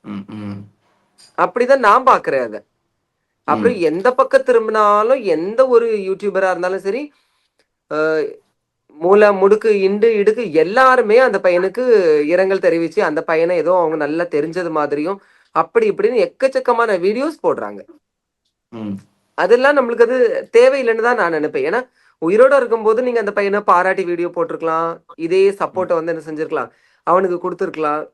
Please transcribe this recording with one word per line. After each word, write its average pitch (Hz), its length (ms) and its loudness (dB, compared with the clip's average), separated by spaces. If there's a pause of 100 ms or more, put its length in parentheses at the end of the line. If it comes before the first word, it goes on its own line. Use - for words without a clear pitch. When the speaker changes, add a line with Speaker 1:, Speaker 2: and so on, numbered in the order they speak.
Speaker 1:
ம், 101 300 -12
ம். 104 280 -12 (760)
Speaker 2:
அப்படிதான் 240 500 0
நான் 247 180 4
பாக்குறேன் 156 400 0
அதை. 107 140 -12 (880)
அப்புறம் 214 280 0
Speaker 1:
ம். 185 40 -8
Speaker 2:
எந்த 170 340 0
பக்கம் 262 300 2
திரும்பினாலும், 220 800 2
எந்த 190 460 -2
ஒரு 233 180 4 (100)
யூடியூபரா 190 540 -2
இருந்தாலும் 180 300 -4
சரி, 196 200 -6 (880)
அஹ், 156 360 -2 (680)
மூலை 202 320 4
முடுக்கு 208 420 2 (100)
இண்டு 208 340 2
இடுக்கு 214 280 0 (100)
எல்லாருமே 226 680 2
அந்த 247 200 2
பையனுக்கு 185 440 0 (420)
இரங்கல் 190 340 0
தெரிவிச்சு, 170 420 0
அந்த 160 220 -2
பையனை 165 340 0
ஏதோ 160 220 0
அவங்க 160 180 0
நல்லா 156 280 -4
தெரிஞ்சது 165 460 -4
மாதிரியும் 151 480 -4 (360)
அப்படி 214 360 0
இப்படின்னு 220 320 -2
எக்கச்சக்கமான 233 760 -2
வீடியோஸ் 240 440 -4
போடுறாங்க. 107 380 -4 (920)
Speaker 1:
ம். 107 220 -10 (440)
Speaker 2:
அதெல்லாம் 240 380 2
நம்மளுக்கு 233 320 2
அது 254 100 -2 (340)
தேவையில்லைன்னு 240 500 2
தான் 240 140 0
நான் 170 180 -2
நினைப்பேன். 151 320 -4
ஏன்னா 208 140 -2 (420)
உயிரோட 220 340 4
இருக்கும்போது 226 460 0
நீங்க 240 180 -2
அந்த 202 120 -4
பையனை 196 280 -2
பாராட்டி 190 440 0
வீடியோ 175 240 -4
போட்டிருக்கலாம், 165 600 -4 (280)
இதே 170 340 0
சப்போர்ட்டை 175 440 -4
Speaker 1:
ம். 165 60 0
Speaker 2:
வந்து 165 140 -6
என்ன 160 100 -10
செஞ்சிருக்கலாம், 151 460 -6 (360)
அவனுக்கு 175 320 0
கொடுத்துருக்கலாம். 156 640 -6 (100)